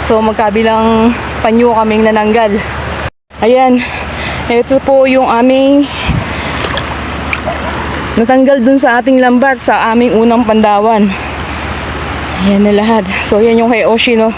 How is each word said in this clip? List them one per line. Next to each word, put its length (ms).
So, 200
magkabilang 880
panyo 320
kaming 320
nananggal. 480
Ayan. 400
Ito 320
po 240
yung 240
aming 560
natanggal 480
dun 160
sa 180
ating 220
lambat 400
sa 320
aming 240
unang 320
pandawan. 640
Ayan 160
na 100
lahat. 300
So, 160
yan 160
yung 100
kay 140
Oshino. 540